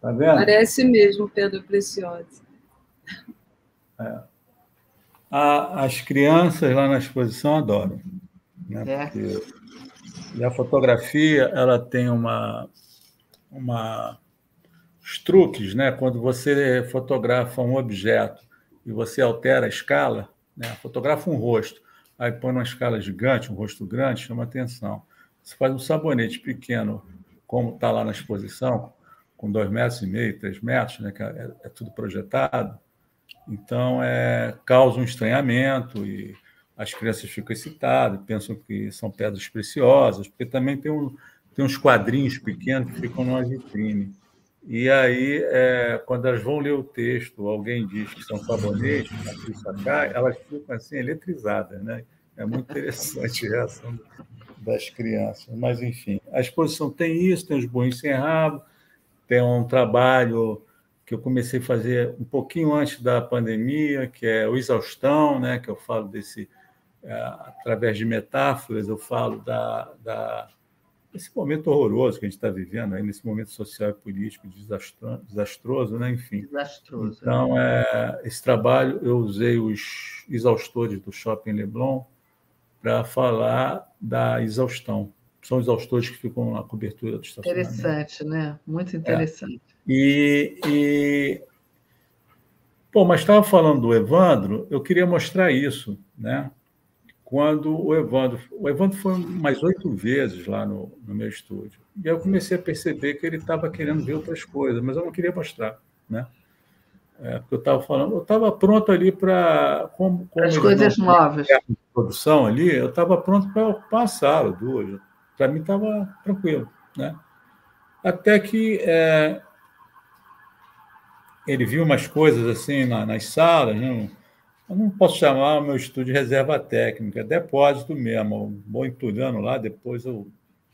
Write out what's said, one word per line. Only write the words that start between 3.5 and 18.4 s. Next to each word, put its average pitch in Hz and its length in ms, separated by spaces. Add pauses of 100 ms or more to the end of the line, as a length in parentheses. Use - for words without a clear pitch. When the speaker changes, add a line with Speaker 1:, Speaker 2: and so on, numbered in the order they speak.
Speaker 1:
É. 113 200 (1120)
A, 147 520
as 131 200
crianças 151 720
lá 139 120
na 135 120
exposição 131 580
adoram, 104 460 (680)
né? 110 180
Speaker 3:
É. 139 200
Speaker 1:
Porque, 104 360 (920)
e 117 100
a 127 60
fotografia, 131 920 (100)
ela 127 240
tem 123 320
uma, 113 580 (840)
uma, 117 680 (840)
os - 160
truques, 123 560
né? 131 160
Quando 123 300
você 127 720
fotografa 123 680
um 123 140
objeto 110 680 (420)